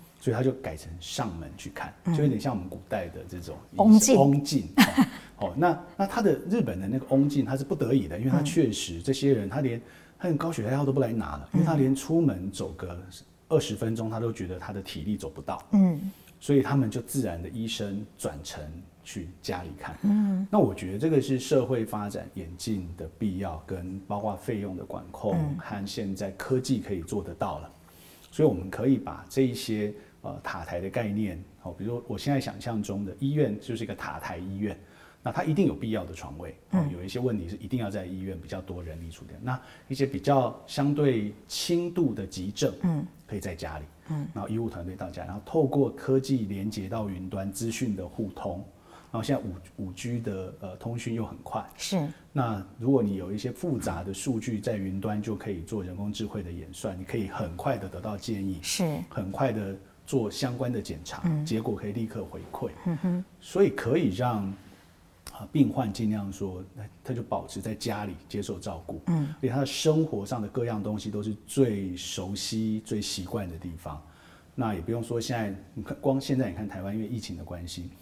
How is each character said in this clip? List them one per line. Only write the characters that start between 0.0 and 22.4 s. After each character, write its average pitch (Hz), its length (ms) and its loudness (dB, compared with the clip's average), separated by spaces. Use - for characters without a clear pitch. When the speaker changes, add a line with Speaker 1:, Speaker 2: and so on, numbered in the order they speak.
Speaker 1:
所 120 140 2
以 - 20 2
他 127 60 2
就 131 120 6
改 80 220 -6
成 80 240 -12
上 104 360 -4
门 76 200 -10
去 - 140 -14
看， - 240 -10
Speaker 2:
嗯。 170 100 4
Speaker 1:
就 147 80 4
有 139 60 6
点 107 120 2
像 127 140 -2
我 95 40 -2
们 90 80 -6
古 - 220 -12
代 95 200 -2
的 87 200 -12
这 90 100 -8
种 82 160 -10
Speaker 2:
翁 214 240 12
进。 233 180 10
Speaker 1:
翁 143 260 8
进， - 240 0
哦， 101 80 -2
<laughs> - 40 -
哦， 90 60 -6
那， - 240 4
那 196 120 2
他 240 160 -2
的 170 100 8
日 226 100 6
本 95 200 0
的 95 80 -2
那 123 100 2
个 135 120 -2
翁 139 200 8
进， 139 160 4
他 127 100 0
是 135 80 -2
不 170 120 -2
得 131 180 2
已 107 140 4
的， 82 100 -6
因 117 80 -2
为 131 60 4
他 156 100 6
确 143 300 4
实 87 280 -4
这 131 140 2
些 139 180 4
人， 104 160 4
Speaker 2:
嗯。 - 20 -4
Speaker 1:
他 131 120 0
连， 117 200 0
他 180 100 -2
连 160 80 4
高 165 160 0
血 117 120 -2
压 117 80 0
药 139 120 2
都 139 80 4
不 139 80 2
来 117 120 2
拿 107 260 -2
了， - 160 -10
因 - 60 6
为 160 60 6
他 160 100 4
连 135 200 6
出 160 240 2
门 98 320 2
走 80 200 -6
个 85 280 -8
二 156 120 6
十 - 160 0
分 113 200 0
钟， 113 140 -4
他 110 100 -4
都 117 140 0
觉 95 140 -6
得 92 100 -6
他 - 160 -8
的 98 80 -6
体 - 220 -10
力 104 120 0
走 - 140 -6
不 - 100 -12
到。 - 240 -8
Speaker 2:
嗯。 190 380 6
Speaker 1:
所 143 160 4
以 131 60 10
他 139 140 2
们 120 140 4
就 113 120 -2
自 135 220 0
然 85 180 -2
的 82 80 -8
医 113 180 -4
生 104 380 -4
转 - 280 -6
成 76 200 -10
去 87 240 -10
家 90 220 -4
里 85 120 -10
看。 - 280 -12
Speaker 2:
嗯。 202 480 4
Speaker 1:
那 208 80 6
我 110 140 6
觉 92 180 -6
得 104 80 -2
这 160 100 2
个 151 100 6
是 131 200 2
社 131 260 4
会 120 180 2
发 107 240 -4
展 87 280 -6
演 90 120 -8